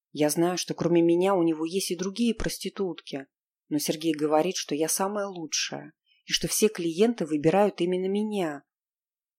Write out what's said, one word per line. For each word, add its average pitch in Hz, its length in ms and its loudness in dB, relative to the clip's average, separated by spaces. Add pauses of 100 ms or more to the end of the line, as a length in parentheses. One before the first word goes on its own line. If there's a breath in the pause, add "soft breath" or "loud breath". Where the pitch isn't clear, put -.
(120)
Я 147 180 0
знаю, 170 260 0
что 165 180 -6
кроме 170 280 4
меня 175 320 4
у 175 80 4
него 160 220 2
есть 180 260 -4
и 180 60 -4
другие 196 380 0
проститутки, 170 920 -6 (420)
но 151 100 0
Сергей 156 360 0
говорит, 156 420 2
что - 180 -6
я 156 140 0
самая 202 380 -2
лучшая, 151 680 -8 (320)
и - 80 -6
что - 160 -2
все - 200 2
клиенты 185 580 0
выбирают 160 540 2
именно 185 260 0
меня. 196 580 -2 (760)